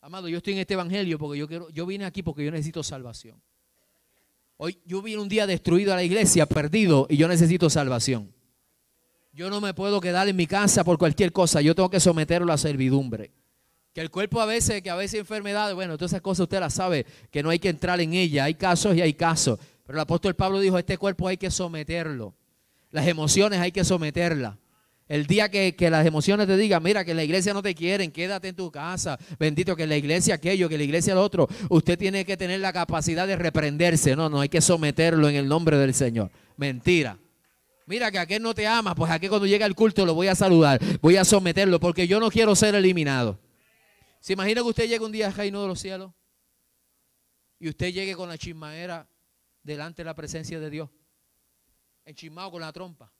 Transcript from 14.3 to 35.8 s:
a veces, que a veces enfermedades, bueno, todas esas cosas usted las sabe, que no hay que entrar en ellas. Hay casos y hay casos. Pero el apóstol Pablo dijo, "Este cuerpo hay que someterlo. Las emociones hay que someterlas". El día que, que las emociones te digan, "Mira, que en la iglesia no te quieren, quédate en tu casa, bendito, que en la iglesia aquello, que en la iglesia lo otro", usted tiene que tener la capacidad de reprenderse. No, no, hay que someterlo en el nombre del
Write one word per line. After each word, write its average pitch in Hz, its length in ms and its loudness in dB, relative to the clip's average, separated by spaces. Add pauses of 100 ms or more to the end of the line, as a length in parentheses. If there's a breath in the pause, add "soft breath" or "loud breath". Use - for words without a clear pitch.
a 214 60 0
veces, 220 360 -2
que 185 80 -10
a 170 40 -4
veces 202 260 -6
enfermedades, 208 540 -6
bueno, 175 220 -6
todas 170 160 -4
esas 185 100 -4
cosas 185 220 0
usted 190 160 -2
las 156 140 -4
sabe, 175 320 -2 (240 loud breath)
que 147 120 -4
no 156 80 0
hay 170 80 2
que 190 100 -2
entrar 180 320 -2
en 165 140 -2
ellas. 156 300 2
Hay 156 100 -2
casos 180 400 2
y 165 60 4
hay 160 140 2
casos. 156 440 0 (260 soft breath)
Pero 139 140 -10
el 160 40 -4
apóstol 170 320 0
Pablo 196 260 0
dijo, 185 180 2
"Este 180 200 -4
cuerpo 190 300 -2
hay 185 100 -4
que 185 120 -6
someterlo. 156 840 -6 (540)
Las 151 160 0
emociones 180 520 2
hay 175 140 -2
que 185 120 0
someterlas". 156 720 -2 (520)
El 147 180 -2
día 202 240 2
que, 190 240 0
que 175 140 2
las 160 180 4
emociones 190 400 2
te 190 120 4
digan, 202 240 2
"Mira, 196 200 0
que 170 100 -4
en 165 40 -2
la 160 80 0
iglesia 185 300 0
no 196 80 -6
te 190 120 -4
quieren, 170 380 -4
quédate 180 360 -8
en 180 80 -14
tu 180 140 -8
casa, 156 480 -8 (200 loud breath)
bendito, 160 360 0
que 160 100 -6
en 156 40 -4
la 151 80 0
iglesia 160 380 0
aquello, 175 340 0
que 156 60 -4
en 151 60 -2
la 147 40 0
iglesia 170 300 0
lo 185 80 4
otro", 180 260 2 (220 loud breath)
usted 175 280 4
tiene 190 280 -2
que 190 100 -4
tener 185 240 -4
la 190 140 -4
capacidad 170 520 -2
de 196 100 -2
reprenderse. 156 800 2
No, 160 140 0
no, 143 140 0
hay 143 80 -2
que 165 100 2
someterlo 160 720 4
en 143 60 0
el 139 120 0
nombre 156 300 2
del 135 160 2